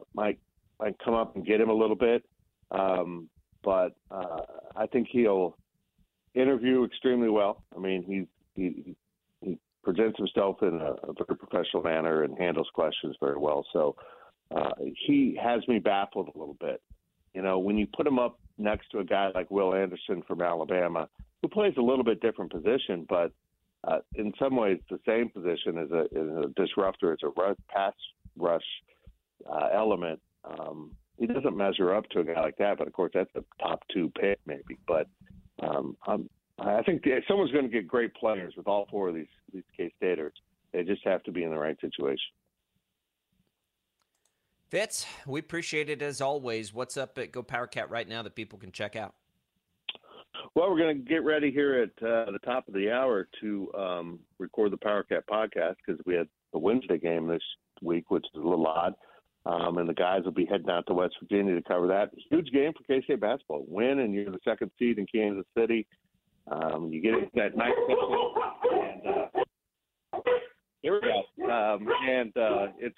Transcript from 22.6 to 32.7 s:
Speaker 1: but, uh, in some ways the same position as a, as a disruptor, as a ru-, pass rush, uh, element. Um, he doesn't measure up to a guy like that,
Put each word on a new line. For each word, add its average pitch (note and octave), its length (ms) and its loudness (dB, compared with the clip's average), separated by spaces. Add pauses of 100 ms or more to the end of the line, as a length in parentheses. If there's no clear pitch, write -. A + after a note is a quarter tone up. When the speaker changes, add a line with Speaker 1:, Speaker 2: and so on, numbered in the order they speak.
Speaker 1:
but, F2 220 2 (540)
uh, D#2+ 140 2 (180)
in G#2 240 -2
some C3+ 160 2
ways G2+ 220 4 (120)
the F#2 160 -6
same A#2 220 2
position E2+ 500 -2
as D2+ 140 -4
a, E2 80 2 (180)
as D#2 280 -2
a - 100 -4
disruptor, F#2+ 560 2
as D2+ 100 -4
a D2+ 60 0
ru-, F#2 280 0 (120)
pass G2 260 0 (420)
rush, E2+ 280 0 (840)
uh, D2+ 240 0
element. F2+ 480 2 (240)
Um, D2+ 460 -12 (280)
he A#2 80 -2
doesn't C3+ 300 0
measure G2 380 2
up G#2+ 160 0
to F#2+ 100 2
a D#2+ 40 2
guy E2 160 0
like D#2+ 180 0
that, G2+ 180 2